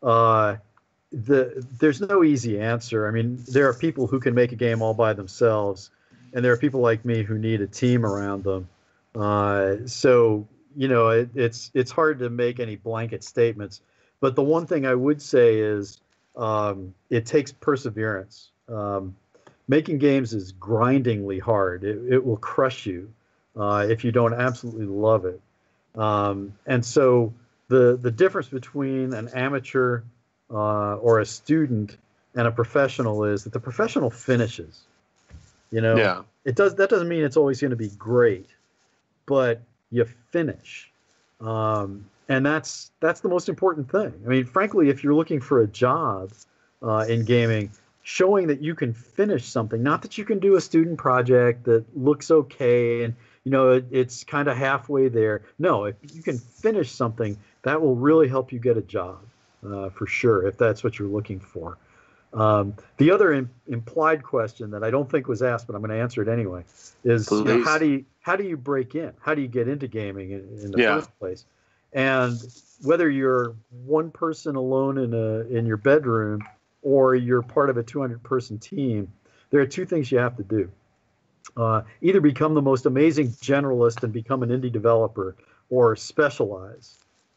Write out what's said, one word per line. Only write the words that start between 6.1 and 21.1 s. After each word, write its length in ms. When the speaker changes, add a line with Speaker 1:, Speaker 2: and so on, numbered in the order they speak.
Speaker 1:
and 120
there 80
are 40
people 240
like 220
me 200
who 140
need 240
a 60
team 380
around 380
them. 240
Uh, 600
so, 600
you 120
know, 220
it, 260
it's, 380
it's 180
hard 280
to 100
make 300
any 160
blanket 480
statements. 580
But 160
the 80
one 240
thing 180
I 100
would 260
say 380
is, 400
um, 560
it 160
takes 260
perseverance. 1000
Um, 460
making 300
games 360
is 200
grindingly 840